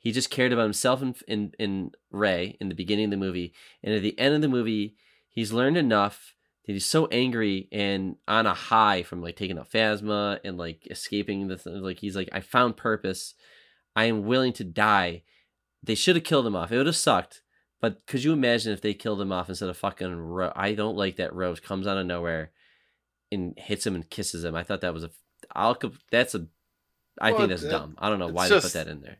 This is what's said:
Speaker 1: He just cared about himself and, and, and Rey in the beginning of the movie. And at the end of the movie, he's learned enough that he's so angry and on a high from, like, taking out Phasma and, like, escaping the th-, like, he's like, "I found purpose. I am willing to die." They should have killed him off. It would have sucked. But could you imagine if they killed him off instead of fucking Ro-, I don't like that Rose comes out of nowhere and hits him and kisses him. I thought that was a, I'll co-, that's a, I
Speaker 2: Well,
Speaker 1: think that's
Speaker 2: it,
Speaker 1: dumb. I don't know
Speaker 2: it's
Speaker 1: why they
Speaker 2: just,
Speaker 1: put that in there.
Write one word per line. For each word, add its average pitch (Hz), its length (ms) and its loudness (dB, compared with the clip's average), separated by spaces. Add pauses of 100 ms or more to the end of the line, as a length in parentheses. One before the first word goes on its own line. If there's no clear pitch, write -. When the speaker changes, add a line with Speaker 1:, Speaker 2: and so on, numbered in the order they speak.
Speaker 1:
He 113 120 -2
just 123 180 -2
cared 127 220 2
about 117 100 2
himself 127 400 2
and, 127 140 -4 (100)
and, 107 320 -4
and 98 380 -4 (140)
Rey 98 500 0
in 98 80 -6
the 90 60 -4
beginning 104 320 0
of 101 40 0
the 101 60 -2
movie. 90 360 -4 (300)
And 104 120 -2
at 104 80 0
the 104 160 -2
end 139 160 4
of 151 60 2
the 151 80 2
movie, 110 460 0 (340)
he's 110 240 -4
learned 131 240 4
enough 107 580 2 (300)
that 104 80 -6
he's 98 140 -2
so 160 200 4
angry 113 640 0
and 98 420 -2 (140)
on 110 180 4
a 92 80 4
high 104 480 4
from, 90 200 -8
like, 87 140 -8
taking 92 220 -4
out - 140 -14
Phasma 104 720 0
and, 98 120 -6
like, 82 320 -10
escaping 98 600 -4
the 92 80 -6
th-, 87 260 -12
like, 92 160 -6
he's 98 160 -6
like, 95 160 -4
"I - 100 -6
found 123 360 2
purpose. - 580 -4 (600)
I 110 80 4
am 110 220 2
willing 127 280 4
to 107 100 -8
die." 90 580 2 (600)
They 113 140 0
should - 180 4
have 160 100 2
killed 135 220 2
him 104 80 -2
off. 87 160 -4
It 117 60 0
would 135 100 2
have 165 80 0
sucked. - 460 0 (400)
But - 260 -2
could 127 160 -4
you 151 100 2
imagine 117 400 2
if 98 100 -4
they 104 120 0
killed 101 260 -4
him 98 120 -2
off 90 160 -4
instead 95 200 -6
of 90 100 -6
fucking 92 360 -4
Ro-, 85 400 -4
I 101 200 -2
don't 104 220 -2
like 95 200 -2
that 90 180 -4
Rose 90 260 -4
comes 98 280 -6
out 95 100 0
of 92 80 -2
nowhere 85 460 -4 (800)
and 92 260 -6
hits - 280 -6
him 101 100 -2
and 82 120 -8
kisses 87 360 -8
him. 82 100 -4
I 85 80 -4
thought 98 200 -6
that 90 120 -2
was 82 100 -8
a, 82 60 -12 (420)
I'll 113 220 2
co-, - 180 -6 (180)
that's 120 260 4
a, 82 100 -4 (720)
I 110 100 6
Speaker 2:
Well, 113 100 4
Speaker 1:
think 101 100 4
that's 87 140 -2
Speaker 2:
it, 151 60 -4
Speaker 1:
dumb. 78 280 -4
I 98 100 -2
don't 104 120 0
know 87 80 -2
Speaker 2:
it's 82 60 -6
Speaker 1:
why 92 140 4
they - 80 8
Speaker 2:
just, 165 100 4
Speaker 1:
put 85 60 -2 (120)
that 80 40 -10
in 76 120 -12
there. 71 200 -18